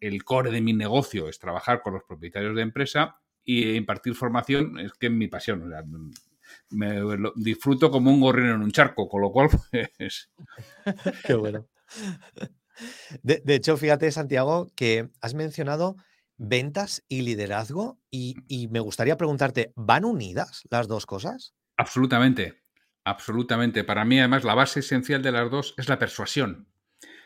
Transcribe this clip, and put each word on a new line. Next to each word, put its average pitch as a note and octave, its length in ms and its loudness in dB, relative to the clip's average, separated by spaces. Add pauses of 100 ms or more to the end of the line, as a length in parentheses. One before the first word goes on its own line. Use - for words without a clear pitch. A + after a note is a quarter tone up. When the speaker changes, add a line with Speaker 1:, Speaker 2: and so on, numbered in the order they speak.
Speaker 1:
el G2+ 220 -6
core C3 280 0
de A2+ 100 0
mi A2+ 120 2
negocio G#2+ 540 0
es D#2 120 -12
trabajar F#2 420 -2
con F#2+ 140 -6
los F2+ 80 -10
propietarios G2 520 -6
de A2+ 60 0
empresa C#3 560 -2 (240)
y A#2+ 320 0
impartir A2 400 -4
formación B2+ 640 -2
es G2 140 -12
que B2 140 -2
es A#2 40 2
mi A2 160 2
pasión. F2 360 -6
O F2 60 -12
sea, D#2+ 120 -12
mm, D#2 300 -14 (600)
me G#2 280 -2
lo G#2 360 -2
disfruto B2+ 540 2
como C3+ 240 6
un C#3+ 80 6
gorrino B2+ 320 4
en A2 80 0
un G#2+ 100 0
charco, B2+ 380 4
con G2+ 120 -2
lo G2+ 100 2
cual, C3+ 180 6
<laughs> - 480 0
pues - 320 -10 (560)
Speaker 2:
<laughs> F#3+ 400 -6
Qué C#3 80 2
bueno. G#2+ 340 -2 (1600)
De, D3+ 200 2
de C#3+ 120 4
hecho, D#3 220 2
fíjate, D3 340 2
Santiago, C#3+ 640 0
que A2+ 340 2 (120)
has A#2 120 -6
mencionado D#3 640 -4 (420)
ventas C#3 720 -2
y C3 120 -2
liderazgo A2+ 800 -4 (100)
y, B2+ 260 -8 (120)
y A#2+ 220 -6
me A2+ 100 -2
gustaría A#2 380 0
preguntarte: C#3 580 0
¿van A#2+ 300 4
unidas A2 640 -6
las A#2+ 180 0
dos G#2 180 -4
cosas? E3 480 -10 (220)
Speaker 1:
Absolutamente, B2 840 2 (420)
absolutamente. A2+ 800 0
Para G#2+ 220 0
mí, B2+ 140 6
además, B2+ 260 4
la G#2+ 100 2
base C3+ 240 2
esencial C3+ 420 0
de C3 120 0
las A#2+ 180 0
dos C#3 260 -4
es B2+ 120 -4
la C3+ 100 2
persuasión, G#2+ 680 -4 (580)